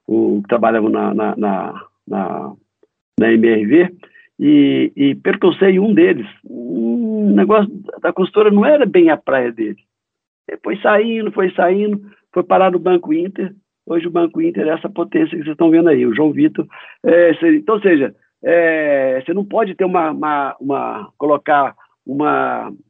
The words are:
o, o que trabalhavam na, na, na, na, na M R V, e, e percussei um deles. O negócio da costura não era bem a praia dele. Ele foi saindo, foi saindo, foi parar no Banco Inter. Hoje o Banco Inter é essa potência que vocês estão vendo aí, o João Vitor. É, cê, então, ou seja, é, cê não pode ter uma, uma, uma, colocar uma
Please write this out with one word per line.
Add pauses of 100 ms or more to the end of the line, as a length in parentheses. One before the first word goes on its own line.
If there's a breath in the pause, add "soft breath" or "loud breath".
o,
o
que
trabalhavam
na,
na,
na, (220)
na, (640)
na
M
R
V, (460 soft breath)
e,
e
percussei
um
deles. (160)
O
negócio (300)
da
costura
não
era
bem
a
praia
dele. (720)
Ele
foi
saindo,
foi
saindo, (320 loud breath)
foi
parar
no
Banco
Inter. (320)
Hoje
o
Banco
Inter
é
essa
potência
que
vocês
estão
vendo
aí,
o
João
Vitor. (380 loud breath)
É,
cê,
então,
ou
seja, (280)
é,
cê
não
pode
ter
uma,
uma,
uma,
colocar (300 soft breath)
uma (160)